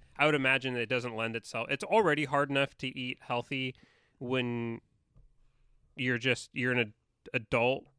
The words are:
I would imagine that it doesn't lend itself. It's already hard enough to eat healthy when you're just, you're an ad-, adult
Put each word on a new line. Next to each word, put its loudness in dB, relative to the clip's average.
I 2
would 6
imagine 2
that 0
it -4
doesn't -2
lend -4
itself. -8
It's -4
already 4
hard 0
enough 0
to -6
eat -8
healthy -4
when -4
you're 0
just, 0
you're 0
an 2
ad-, 0
adult 0